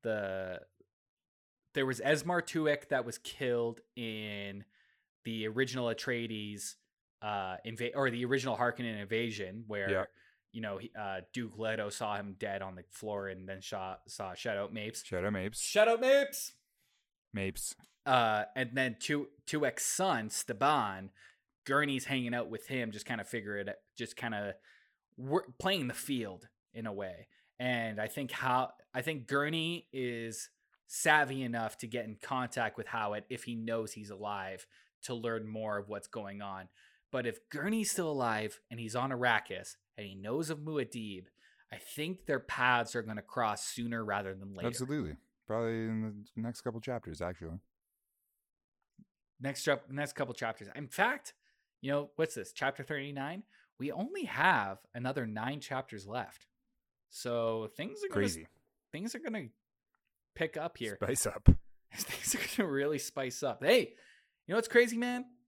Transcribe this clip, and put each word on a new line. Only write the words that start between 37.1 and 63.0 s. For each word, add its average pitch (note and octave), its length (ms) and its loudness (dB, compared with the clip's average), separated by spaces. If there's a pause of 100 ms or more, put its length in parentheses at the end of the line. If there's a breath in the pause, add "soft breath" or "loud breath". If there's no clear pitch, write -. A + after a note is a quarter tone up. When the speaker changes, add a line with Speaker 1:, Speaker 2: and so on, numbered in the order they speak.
Speaker 1:
But B2+ 140 0
if - 240 -4
Gurney's G#3 420 0
still E3+ 200 2
alive A2 480 2 (100)
and A#2 100 -8
he's A2+ 160 -4
on B2+ 140 2
Arrakis A2+ 680 2 (220)
and G#2 100 -8
he F#2+ 80 -10
knows B2 360 -2
of D3+ 80 -4
Muad'Dib, A2+ 680 -4 (460 soft breath)
I - 60 -10
think F3 500 -6
their C3+ 120 2
paths B2 560 4
are A#2+ 60 0
gonna G#2+ 220 -6
cross A2 420 0
sooner A#2 400 -4
rather G2 300 0
than G2 180 -10
later. F#2+ 140 -2
Speaker 2:
Absolutely. A#2+ 480 -2 (300)
Probably A2+ 280 0
in A2 500 -2 (120)
the A2+ 60 -4
next A#2 200 -4
couple A#2 180 -4
chapters, G#2+ 420 -6
actually. E2+ 380 -4 (1800)
Speaker 1:
Next C3+ 240 -2
chap-, C#3+ 280 2
next C#3 220 -4
couple B2+ 200 -2
chapters. A2+ 420 -4
In C#3+ 120 -6
fact, A#3+ 460 0 (480)
you C#3 100 -2
know, C#3+ 240 0
what's D#3+ 200 0
this? G#2 180 -8
Chapter C#3 300 -2
thirty-nine? C#3+ 600 -6 (360 soft breath)
We C#3 120 -2
only D#4+ 340 -4
have C3 520 4 (160)
another B2+ 320 -2
nine A2+ 340 -2
chapters B2 480 -6
left. A2+ 400 -6 (600)
So A2+ 680 0
things B3 280 -8
are F#4+ 100 -4
gonna G2+ 120 4
s-, F#2 100 2
Speaker 2:
Crazy. D#2+ 120 -12 (440)
Speaker 1:
things G3 240 -6
are A#3 40 -8
gonna A3 280 -6 (880)
pick D#3+ 200 -2
up D#3 220 -4
here. G#2+ 240 -4
Speaker 2:
Spice A#2+ 240 2
up. - 280 10
<laughs> - 40 10 (180)
Speaker 1:
<laughs> - 200 -20
Things - 400 -4
are - 280 -4
gonna E3 80 0
really C#3+ 280 2
spice C3 440 -6